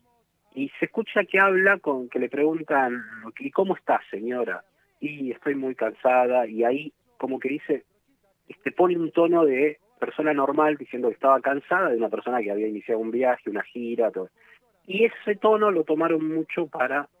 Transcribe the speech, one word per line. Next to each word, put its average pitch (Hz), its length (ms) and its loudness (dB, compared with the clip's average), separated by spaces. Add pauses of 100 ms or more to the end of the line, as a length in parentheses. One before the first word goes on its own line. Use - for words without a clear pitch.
(540)
y - 160 -6 (100)
se 220 60 -2
escucha 214 400 -4
que 190 140 0
habla 196 400 4
con, 127 300 -4
que 127 100 -4
le 123 100 -2
preguntan, 143 720 0 (380)
"¿Y 139 120 -8
cómo 190 240 0
está, - 260 -2 (100)
señora?". 110 520 -6 (360)
"Y 143 320 -8
estoy 143 240 -4
muy 131 200 -6
cansada", 123 720 2
y 113 180 -2
ahí 143 260 -2 (260)
como 131 220 -6
que 131 100 -4
dice, 143 360 -4 (640)
este, - 240 -8
pone 180 240 4
un 165 140 -2
tono 170 340 4
de 143 340 2 (200)
persona 151 340 -2
normal 147 440 2
diciendo 123 300 -4
que 110 60 0
estaba 135 260 4
cansada, 143 500 0
de 120 80 0
una 113 120 0
persona 117 320 -4
que 101 100 -4
había 104 160 -2
iniciado 110 320 -4
un 113 120 -4
viaje, 123 380 0
una 101 140 -6
gira, 117 480 -2
todo. 92 180 -8 (580)
Y 202 180 2
ese 220 300 -2
tono 214 360 4
lo 165 140 2
tomaron 160 420 0
mucho 160 400 -4
para 143 400 -2 (120)